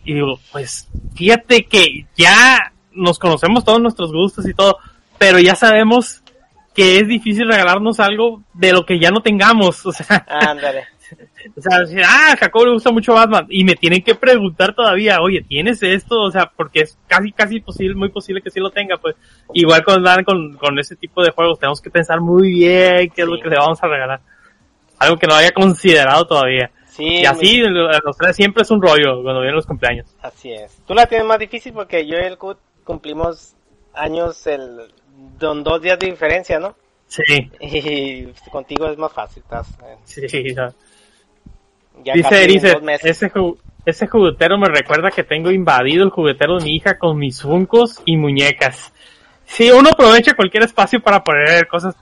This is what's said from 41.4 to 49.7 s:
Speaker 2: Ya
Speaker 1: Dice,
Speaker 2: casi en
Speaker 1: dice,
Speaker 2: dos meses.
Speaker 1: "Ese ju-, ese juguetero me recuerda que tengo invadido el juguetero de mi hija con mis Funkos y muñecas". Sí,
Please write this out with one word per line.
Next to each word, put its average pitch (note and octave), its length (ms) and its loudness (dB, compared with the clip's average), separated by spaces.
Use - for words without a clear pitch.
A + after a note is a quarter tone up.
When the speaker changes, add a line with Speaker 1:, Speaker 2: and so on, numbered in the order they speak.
Speaker 2:
Ya C3 100 -6
Speaker 1:
Dice, D3+ 160 2
Speaker 2:
casi G3 140 4
en F3+ 60 4
Speaker 1:
dice, F#3+ 240 4
Speaker 2:
dos D3+ 100 -2
meses. D3+ 280 -6
Speaker 1:
"Ese F#3+ 200 -4
ju-, F3 260 -6
ese E3+ 220 -4
juguetero F3+ 500 0
me G3+ 100 0
recuerda D#3 440 0
que F3 120 -6
tengo E3 280 -4
invadido E3 520 0
el F#3+ 80 2
juguetero D3+ 480 -2
de E3 60 -6
mi D3+ 100 -4
hija F#3 220 -4
con D#3+ 200 -2
mis C3+ 240 -8
Funkos F#3+ 640 0
y E3 120 0
muñecas". C#3+ 760 -2
Sí, A#3 260 2